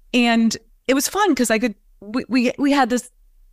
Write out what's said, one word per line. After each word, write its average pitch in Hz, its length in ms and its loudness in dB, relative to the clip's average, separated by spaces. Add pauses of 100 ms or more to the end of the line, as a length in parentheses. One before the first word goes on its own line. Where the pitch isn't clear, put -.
(160)
And 226 420 2 (300)
it 262 80 2
was 277 120 0
fun 381 280 0
'cause 240 160 -2
I 220 80 0
could, 214 160 -2 (240)
we, 214 300 -8
we, 247 280 0
we 277 140 0
had 269 180 2
this 240 220 -4 (420)